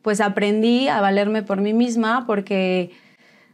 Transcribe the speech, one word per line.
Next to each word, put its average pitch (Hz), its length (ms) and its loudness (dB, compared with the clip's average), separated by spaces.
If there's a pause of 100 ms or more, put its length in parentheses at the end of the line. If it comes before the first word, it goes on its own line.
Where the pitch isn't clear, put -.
pues, 208 180 0
aprendí 214 680 2
a 220 120 0
valerme 202 400 2
por 196 180 -4
mí 208 140 0
misma 233 540 0
porque, 190 640 -2 (600)